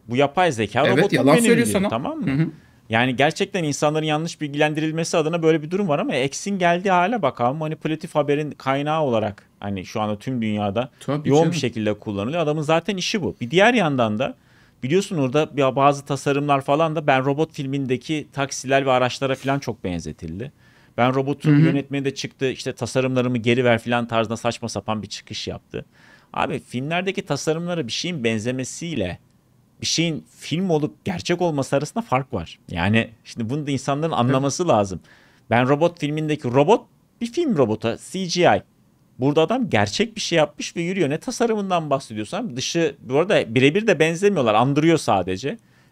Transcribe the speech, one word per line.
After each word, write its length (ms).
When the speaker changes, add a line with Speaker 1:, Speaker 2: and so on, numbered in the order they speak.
Speaker 1:
"Bu 80
yapay 360
zeka 340
Speaker 2:
Evet, 120
Speaker 1:
robotum 180
Speaker 2:
yalan 200
Speaker 1:
benim." 100
Speaker 2:
söylüyor 200
Speaker 1:
diyor, 140
Speaker 2:
sana. 80
Speaker 1:
tamam 320
mı? 60
Speaker 2:
Hı 160
hı. 40
Speaker 1:
Yani 280
gerçekten 480
insanların 420
yanlış 340
bilgilendirilmesi 760
adına 260
böyle 200
bir 80
durum 180
var 100
ama 180
X'in 420
geldiği 320
hale 320
bak 180
abi. 180
Manipülatif 560
haberin 360
kaynağı 520
olarak 400
hani 260
şu 140
anda 180
tüm 240
dünyada 480
Speaker 2:
Tabii 280
Speaker 1:
yoğun 120
Speaker 2:
canım. 120
Speaker 1:
bir 60
şekilde 360
kullanılıyor. 480
Adamın 200
zaten 340
işi 260
bu. 180
Bir 100
diğer 240
yandan 440
da 160
biliyorsun 360
orada 380
ya 200
bazı 280
tasarımlar 560
falan 360
da 100
Ben 180
Robot 280
filmindeki 800
taksiler 540
ve 40
araçlara 440
falan 240
çok 260
benzetildi. 680
Ben 180
Robot'un 380
Speaker 2:
Hı 40
hı. 40
Speaker 1:
yönetmeni 440
de 100
çıktı, 360
işte, 220
"Tasarımlarımı 640
geri 260
ver." 140
falan 300
tarzında 280
saçma 320
sapan 340
bir 60
çıkış 400
yaptı. 360
Abi 260
filmlerdeki 640
tasarımlara 640
bir 60
şeyin 320
benzemesiyle 960
bir 60
şeyin 380
film 320
olup 340
gerçek 380
olması 340
arasında 260
fark 320
var. 240
Yani 380
şimdi 260
bunu 160
da 40
insanların 400
Speaker 2:
Tabii. 100
Speaker 1:
anlaması 480
lazım. 320
Ben 180
Robot 320
filmindeki 520
robot 340
bir 120
film 240
robotu, 400
C 140
G 160
I. 200
Burada 240
adam 280
gerçek 460
bir 40
şey 180
yapmış 380
ve 60
yürüyor. 280
Ne 80
tasarımından 720
bahsediyorsan 680
dışı, 460
bu 160
arada 360
birebir 320
de 120
benzemiyorlar. 560
Andırıyor 440
sadece. 600